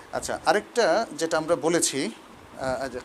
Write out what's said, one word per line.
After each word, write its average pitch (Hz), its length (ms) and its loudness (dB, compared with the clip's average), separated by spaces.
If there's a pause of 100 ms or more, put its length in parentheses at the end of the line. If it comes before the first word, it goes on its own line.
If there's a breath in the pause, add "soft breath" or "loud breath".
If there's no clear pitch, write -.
(120 loud breath)
আচ্ছা, 123 340 -4
আরেকটা 196 680 2
যেটা 160 260 0
আমরা 156 180 2
বলেছি, 160 540 0 (500)
আ, 131 320 -2
যে 123 120 -8